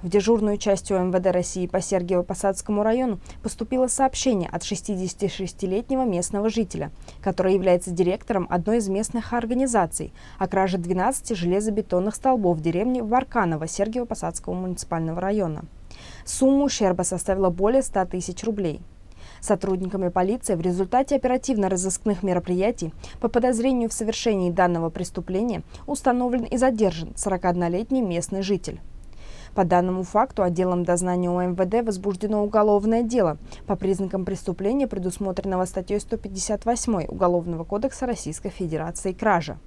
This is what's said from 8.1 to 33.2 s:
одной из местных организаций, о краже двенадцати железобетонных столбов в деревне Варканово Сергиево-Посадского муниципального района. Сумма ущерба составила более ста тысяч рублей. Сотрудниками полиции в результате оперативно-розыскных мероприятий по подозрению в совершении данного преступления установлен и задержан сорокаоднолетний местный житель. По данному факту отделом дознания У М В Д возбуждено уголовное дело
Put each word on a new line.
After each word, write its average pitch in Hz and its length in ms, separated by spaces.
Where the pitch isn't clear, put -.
одной 196 300
из 202 100
местных 214 420
организаций, 233 800
о 190 120
краже 190 280
двенадцати 185 540
железобетонных 202 840
столбов 208 440
в 156 40
деревне 214 420
Варканово 208 600
Сергиево-Посадского 202 920
муниципального 175 680
района. 185 420
Сумма 277 400
ущерба 185 380
составила 185 460
более 202 320
ста 196 240
тысяч 180 380
рублей. 202 380
Сотрудниками 190 680
полиции 190 440
в 165 80
результате 190 540
оперативно-розыскных 202 1040
мероприятий 180 720
по 240 80
подозрению 240 640
в - 40
совершении 208 580
данного 170 400
преступления 185 720
установлен 247 560
и - 140
задержан 214 580
сорокаоднолетний 185 840
местный 190 420
житель. 185 360
По 196 80
данному 185 400
факту 208 400
отделом 180 420
дознания 180 460
У 180 80
М 180 160
В 185 100
Д 220 160
возбуждено 202 640
уголовное 208 580
дело 220 380